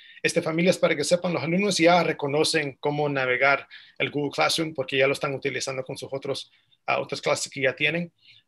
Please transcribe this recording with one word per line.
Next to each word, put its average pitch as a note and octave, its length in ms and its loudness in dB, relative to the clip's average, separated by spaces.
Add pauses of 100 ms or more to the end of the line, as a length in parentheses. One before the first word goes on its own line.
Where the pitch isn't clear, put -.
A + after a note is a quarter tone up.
(240)
Este, D#3 180 2
familias, F3 360 2
para E3 180 2
que C#3+ 80 -4
sepan, F3 300 0
los C3+ 100 -2
alumnos F#3 340 0
ya E3+ 260 6
reconocen D3 760 -2
cómo D3 300 0
navegar C3+ 580 2 (300)
el C#3 120 -2
Google C#3+ 220 -4
Classroom D#3 420 0
porque C3+ 240 -4
ya C3 100 6
lo C#3 60 2
están C#3 200 -4
utilizando C3 500 -6
con C#3 140 -10
sus - 140 -12
otros, C3+ 400 -6 (340)
ah, C3 140 2
otras C3+ 220 -6
clases - 300 -2
que C#3 100 -6
ya C3 140 2
tienen. E3 360 -2 (360)